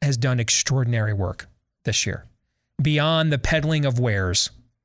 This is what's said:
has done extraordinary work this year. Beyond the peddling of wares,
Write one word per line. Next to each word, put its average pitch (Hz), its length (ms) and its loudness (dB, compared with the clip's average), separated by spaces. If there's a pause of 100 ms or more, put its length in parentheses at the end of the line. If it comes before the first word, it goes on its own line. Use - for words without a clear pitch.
has 139 160 0
done 127 200 0
extraordinary 117 760 0
work 98 320 -4 (380)
this - 200 -2
year. - 220 -8 (560)
Beyond 156 500 2
the 139 60 0
peddling 151 480 0
of 123 120 0
wares, 101 520 0 (340)